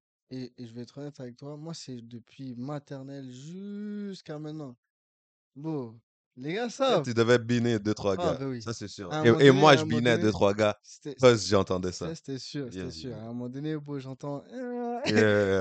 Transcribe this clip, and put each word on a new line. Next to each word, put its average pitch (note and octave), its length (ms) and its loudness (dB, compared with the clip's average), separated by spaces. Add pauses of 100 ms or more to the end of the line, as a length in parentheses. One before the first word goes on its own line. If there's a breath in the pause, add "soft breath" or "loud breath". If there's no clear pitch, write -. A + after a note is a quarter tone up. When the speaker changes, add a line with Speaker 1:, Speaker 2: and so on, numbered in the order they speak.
(300)
Speaker 1:
et, B2+ 280 -12
et B2 100 -14
je A2+ 80 -20
vais B2 60 -10
être - 180 -16
honnête C#3+ 200 -14
avec B2 180 -14
toi, D3 200 -14
moi, D#3+ 160 -12
c'est B2+ 280 -14
depuis A#2+ 540 -16
maternelle C#3 760 -12
jusqu'à G3 1040 -12
maintenant. D3+ 400 -12 (760)
Bon, C3+ 440 -8 (360)
les C#3 180 -8
gars A#3 120 -4
Speaker 2:
Peut-être A#3 100 -8
Speaker 1:
savent. A#3+ 280 2
Speaker 2:
tu B2 120 -4
devais A#2 240 6
biner A#2 400 2
deux, G#2 160 0
trois G2+ 180 0
Speaker 1:
Ah, F#2+ 40 0
Speaker 2:
gars. D#3+ 200 0
Speaker 1:
ben C3+ 140 -6
oui. A#2+ 100 -8
Speaker 2:
Ça, A2 120 -10
c'est G#2 140 -10
sûr. F#2+ 240 -12
Speaker 1:
À D3+ 100 -2
un - 20 0
Speaker 2:
Et, A#2+ 60 8
Speaker 1:
moment A2+ 100 6
Speaker 2:
et C#3 80 10
Speaker 1:
donné, C3+ 120 8
Speaker 2:
moi, D3+ 120 10
Speaker 1:
à C#3 40 10
Speaker 2:
je - 60 4
Speaker 1:
un - 40 -4
moment A#2 120 0
Speaker 2:
binais A#2+ 200 4
deux, A2+ 40 -2
Speaker 1:
donné, A2 120 4
Speaker 2:
trois G2+ 200 4
gars. G#2 300 2
Speaker 1:
c'était, - 360 -14
Speaker 2:
Parce B2+ 140 10
que A2+ 60 4
Speaker 1:
c'était, F2+ 100 -6
Speaker 2:
j'entendais F#2 420 2
ça. F2 180 -8
Speaker 1:
ça, E2 60 -8
c'était C3+ 220 -10
sûr, C#3 280 -10
Speaker 2:
Yeah, A#2 60 -12
Speaker 1:
c'était F#2 200 -8
sûr. G2+ 180 -12
Speaker 2:
yeah. A2 80 -10
Speaker 1:
À G#2+ 60 -14
un A2+ 100 -12
moment B2 160 -8
donné, D3 260 -6
bon, D3 220 -8
j'entends, C3+ 540 -10
euh, A#3+ 500 -8
<laughs> D4 60 -8
Speaker 2:
Yeah, G#2+ 120 4
yeah, G#2 260 6 (160)